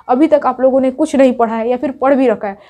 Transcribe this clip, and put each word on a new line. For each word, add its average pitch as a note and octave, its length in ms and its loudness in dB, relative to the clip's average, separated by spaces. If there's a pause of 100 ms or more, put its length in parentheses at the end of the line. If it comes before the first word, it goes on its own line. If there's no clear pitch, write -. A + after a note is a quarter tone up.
अभी B3+ 180 2
तक D4+ 200 0
आप B3 140 -4
लोगों C4 200 2
ने C4 120 0
कुछ D4 240 -4
नहीं B3+ 180 4
पढ़ा A#3 200 -2
है A3+ 140 -4
या B3 80 0
फिर C4+ 160 -6
पढ़ C4+ 220 0
भी C4 140 2
रखा G#3 200 -2
है, G3 100 -12 (120)